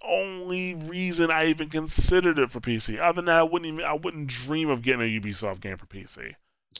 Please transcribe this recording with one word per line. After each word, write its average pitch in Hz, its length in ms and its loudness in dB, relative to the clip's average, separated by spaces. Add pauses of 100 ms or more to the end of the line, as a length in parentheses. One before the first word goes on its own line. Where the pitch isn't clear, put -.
only 185 680 -4
reason 170 560 0
I 160 180 2
even 156 220 0
considered 160 680 4
it 127 100 4
for 120 100 -10
P 113 200 -2
C. 110 180 -4
Other 170 200 2
than 175 80 -4
that, 165 120 6
I 165 60 8
wouldn't 165 280 0
even, 160 140 -6
I 147 80 -2
wouldn't 156 340 -6
dream 135 420 -2
of 127 120 0
getting 123 200 2
a 110 180 0
Ubisoft 101 400 -6
game 95 180 -10
for 92 80 -18
P 98 220 -16
C. - 280 -16 (440)